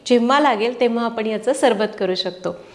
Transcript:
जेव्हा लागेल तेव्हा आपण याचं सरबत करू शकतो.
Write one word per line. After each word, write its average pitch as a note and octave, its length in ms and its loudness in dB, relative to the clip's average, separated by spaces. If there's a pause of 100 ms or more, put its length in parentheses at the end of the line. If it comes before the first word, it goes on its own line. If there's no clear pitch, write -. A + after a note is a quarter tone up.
जेव्हा B3 340 4
लागेल B3 400 0
तेव्हा A#3 260 0
आपण A3+ 200 -4
याचं A3 280 -2
सरबत A3+ 320 2 (140)
करू F#3 160 -2
शकतो. F3 400 -6 (200)